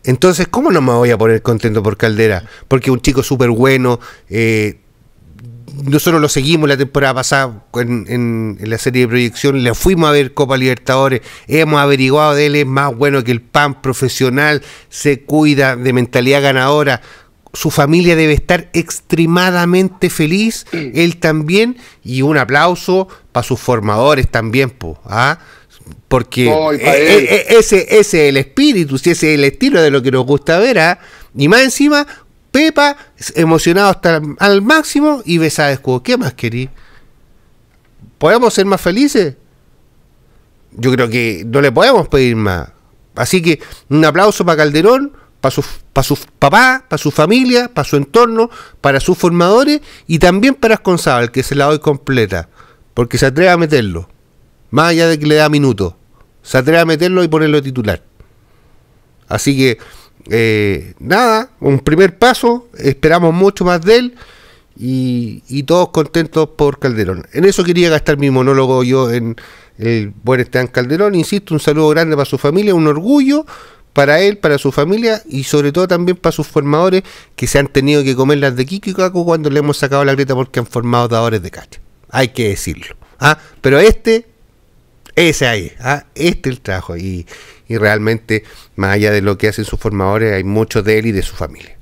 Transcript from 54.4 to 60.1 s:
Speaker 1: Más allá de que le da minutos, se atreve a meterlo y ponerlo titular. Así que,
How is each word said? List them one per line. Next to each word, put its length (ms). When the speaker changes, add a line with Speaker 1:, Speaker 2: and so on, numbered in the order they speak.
Speaker 1:
Más 180
allá 180
de 100
que 80
le 100
da 140
minutos, 460
se 160
atreve 220
a 60
meterlo 380
y 40
ponerlo 340
titular. 420
Así 300
que, 200